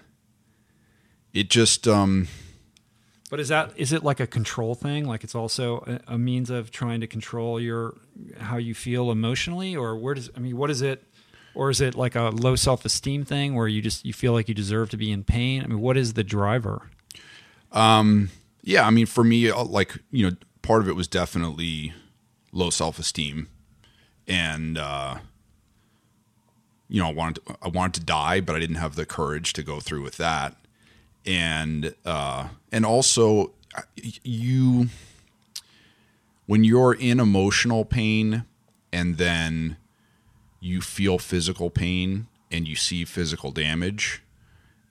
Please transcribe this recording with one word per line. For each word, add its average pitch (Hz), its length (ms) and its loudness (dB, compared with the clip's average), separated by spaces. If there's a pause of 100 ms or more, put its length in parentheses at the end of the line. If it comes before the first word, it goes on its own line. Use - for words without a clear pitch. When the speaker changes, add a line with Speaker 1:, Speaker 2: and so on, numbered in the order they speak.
(1300)
Speaker 1:
it 98 180 0
just, - 360 4
um, 98 400 4 (1040)
Speaker 2:
But 143 80 -6
is 143 100 -4
that, 151 280 0
is 131 160 0
it, 160 100 0
like, 143 160 0
a 127 80 0
control 113 480 -4
thing? 147 300 -4
Like, 117 180 -6
it's 113 140 -14
also 120 480 -4 (240)
a, 120 60 -6
a 117 40 0
means 123 320 0
of 117 220 -6
trying 117 300 -4
to 113 40 -6
control 117 540 -6
your, 117 360 -4 (420)
how 113 180 -6
you 117 180 -4
feel 123 380 -2
emotionally, 170 640 -2
or 117 200 -4
where 127 180 -4
does, 123 220 -10
I 123 40 -10
mean, 123 160 -6
what 143 140 0
is 131 120 -2
it? 135 220 -4 (500)
Or 139 160 0
is 123 100 0
it, 131 140 2
like, 123 220 -2
a 117 140 2
low 123 260 2
self-esteem 139 680 0
thing 143 300 -2
where 113 140 0
you 107 140 0
just, 110 220 -4
you 117 80 -6
feel 123 200 0
like 113 160 2
you 113 60 -2
deserve 107 360 -2
to 110 60 -6
be 107 160 -2
in 98 100 -4
pain? 127 400 0
I - 60 -6
mean, 110 120 -2
what 127 160 2
is 117 180 0
the 113 100 0
driver? 104 640 -2 (800)
Speaker 1:
Um, 107 600 6 (320)
yeah, 185 220 4
I 110 60 4
mean, 113 160 6
for 120 160 2
me, 117 280 6
uh, 107 140 -2
like, 101 320 0 (140)
you 107 180 4
know, 90 80 0 (260)
part 113 200 4
of 95 60 0
it 82 80 -2
was 87 100 -2
definitely 82 840 -4 (580)
low 87 200 0
self-esteem, 80 800 -4 (800)
and, 80 500 -4
uh, 69 420 -6 (1700)
you 104 120 0
know, 82 80 0
I 78 40 -2
wanted 80 340 -6
to, - 160 -14
I 95 60 -8
wanted 90 320 0
to 82 60 -10
die, 80 340 2
but 80 160 -4
I - 20 -2
didn't 82 180 -2
have 78 200 -6
the 80 100 -6
courage 76 460 -4
to 80 100 -10
go 73 160 -10
through 71 240 -8
with 69 140 -12
that. 78 400 -2 (680)
And, 80 680 -2 (100)
uh, 71 440 -4 (240)
and 113 140 0
also, 110 640 4 (240)
uh, - 60 -10 (200)
y-, 113 100 -12 (120)
you, 123 640 2 (1600)
when 107 180 6
you're 123 300 8
in 123 260 2
emotional 104 640 4
pain 110 600 2 (480)
and 87 260 0
then 82 580 0 (840)
you 90 200 -4
feel 95 380 0
physical 87 520 -4
pain 90 560 -2 (240)
and 85 160 -4
you 78 80 -10
see 85 300 -4
physical 76 480 -6
damage, 85 680 -4 (680)